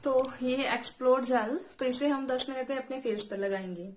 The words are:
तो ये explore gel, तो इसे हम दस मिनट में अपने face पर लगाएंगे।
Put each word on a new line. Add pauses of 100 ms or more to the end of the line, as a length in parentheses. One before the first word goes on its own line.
तो (100)
ये
explore
gel, (200)
तो
इसे
हम
दस
मिनट
में
अपने
face
पर
लगाएंगे।